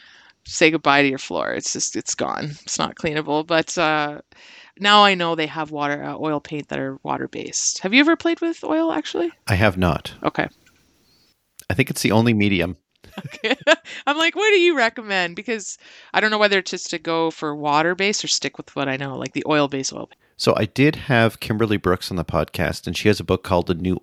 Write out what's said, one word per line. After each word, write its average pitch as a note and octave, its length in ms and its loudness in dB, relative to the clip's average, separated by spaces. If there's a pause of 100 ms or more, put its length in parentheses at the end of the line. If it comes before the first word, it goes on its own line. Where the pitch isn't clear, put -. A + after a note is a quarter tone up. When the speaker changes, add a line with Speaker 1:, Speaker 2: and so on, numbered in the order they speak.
(460)
Speaker 1:
say - 260 4
goodbye D3 320 4
to C#3 60 4
your C3 100 -2
floor. C2 320 -4
It's - 200 -4
just, - 240 -6
it's - 200 -6
gone. F2+ 360 -4 (120)
It's - 160 -8
not - 160 -4
cleanable. D3+ 520 -4
But, D#3+ 300 0
uh, D3+ 420 0 (600)
now G#3 240 6
I G3 120 6
know E3+ 200 -2
they D#3 120 -2
have D3 240 -8
water, C#3+ 320 -4
uh, C#3+ 140 -10
oil D3+ 220 -4
paint D3 300 -10
that C#3+ 100 -6
are C3+ 220 -8
water-based. - 760 -6
Have F#3+ 140 -2
you B3+ 80 6
ever D#4+ 140 4
played E4 260 -2
with E4 220 -4
oil, D#4+ 280 0
actually? E4 400 -4 (160)
Speaker 2:
I - 80 2
have F#2+ 220 4
not. F2+ 360 0 (100)
Speaker 1:
Okay. - 240 -2 (1200)
Speaker 2:
I G2 40 -4
think C3 160 2
it's - 140 -4
the A#2+ 80 2
only A2+ 220 6
medium. G2 440 2 (400)
Speaker 1:
Okay. - 380 -6 (260)
<laughs> - 260 -10
I'm C#4+ 100 0
like, E4 180 0
"What G#4 160 2
do G4+ 80 4
you F4 180 4
recommend?" G#3 580 -2
Because A3 420 -8 (360)
I F3 60 0
don't G#3+ 100 2
know G#3+ 80 0
whether G3+ 220 4
it's F3+ 120 -4
just F3+ 200 -8
to E3+ 80 -6
go E3 320 -2
for D3+ 240 -6
water-based E3 680 0
or D3+ 40 -8
stick - 300 -4
with - 180 -16
what C#3 120 -2
I C3 80 -2
know, C3+ 220 -8
like B2+ 160 -8
the C#3 140 -4
oil-based C#3 440 0
oil. A2+ 180 -12 (280)
Speaker 2:
So - 180 2
I A2 100 2
did C#3 300 2
have A2+ 440 2
Kimberly G#2+ 380 0
Brooks - 340 0
on F#2+ 60 -4
the E2+ 60 0
podcast, - 600 -2
and F2 100 -6
she - 120 0
has G#2 120 4
a E2+ 60 -8
book F#2 180 0
called F2 240 2
The F#2+ 60 0
New F2 280 0